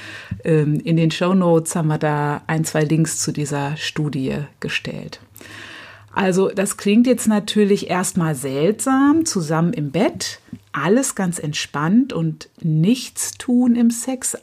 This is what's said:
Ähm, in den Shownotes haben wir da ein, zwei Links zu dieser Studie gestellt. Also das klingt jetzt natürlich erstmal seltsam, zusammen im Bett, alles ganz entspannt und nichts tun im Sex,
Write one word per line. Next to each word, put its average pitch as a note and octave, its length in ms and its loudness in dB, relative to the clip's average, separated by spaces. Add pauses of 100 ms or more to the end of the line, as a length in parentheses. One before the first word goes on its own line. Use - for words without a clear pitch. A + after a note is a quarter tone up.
(420)
Ähm, D3+ 380 2
in E3 160 0
den E3 160 4
Shownotes F3 640 2
haben D#3+ 100 0
wir D#3 120 0
da D3 500 -2
ein, D#3+ 160 0
zwei D#3 180 0
Links D#3 380 0
zu - 100 -2
dieser C#3+ 460 -4
Studie C#3 580 -4 (240)
gestellt. - 640 -8 (920)
Also F#3+ 360 2
das G3+ 280 -2
klingt G#3+ 300 4
jetzt B3 220 2
natürlich G#3 600 2
erstmal F3 460 0
seltsam, G#3+ 920 2
zusammen E3 480 0
im C#3+ 180 -4
Bett, - 480 -2 (320)
alles G3+ 420 2
ganz F3+ 240 -4
entspannt E3 720 0
und D#3+ 360 -4 (120)
nichts E3+ 800 0
tun B3 380 2
im A#3 160 4
Sex, B3+ 500 -6